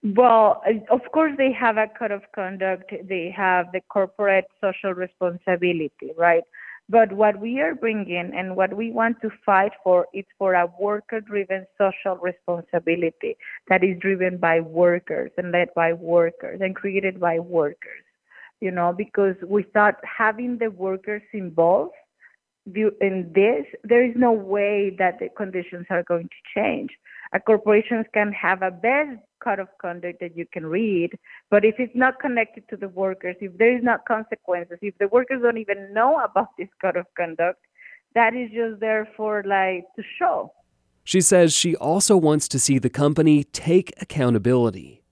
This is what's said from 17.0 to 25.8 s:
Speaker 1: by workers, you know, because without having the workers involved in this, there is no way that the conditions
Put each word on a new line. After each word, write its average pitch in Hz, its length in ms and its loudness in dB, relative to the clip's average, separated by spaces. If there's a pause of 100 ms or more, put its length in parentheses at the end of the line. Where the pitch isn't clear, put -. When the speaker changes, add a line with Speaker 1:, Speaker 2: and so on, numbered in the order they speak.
Speaker 1:
by 170 180 0
workers, 170 640 -4 (580)
you 190 100 -4
know, 175 260 0
because 196 400 0 (100)
without 208 560 2
having 233 540 -4
the 220 140 -4
workers 190 520 -6 (120)
involved 180 580 2 (840)
in 196 600 -2
this, 226 320 2 (180)
there 240 200 4
is 233 120 -2
no 240 160 4
way 202 680 -2
that 180 200 0
the 185 180 -8
conditions 180 540 -8